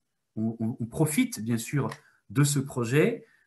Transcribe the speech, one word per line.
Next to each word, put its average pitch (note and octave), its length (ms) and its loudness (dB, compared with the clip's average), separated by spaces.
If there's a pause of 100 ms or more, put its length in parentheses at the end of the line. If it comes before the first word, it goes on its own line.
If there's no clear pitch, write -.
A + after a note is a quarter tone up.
(360)
on, A2+ 240 -2
on, A2+ 180 -2
on A2+ 80 -4
profite, D#3 560 0
bien A2+ 160 0
sûr, B2+ 320 -2 (400)
de G#2+ 140 4
ce C#3+ 160 2
projet C#3 680 0 (220)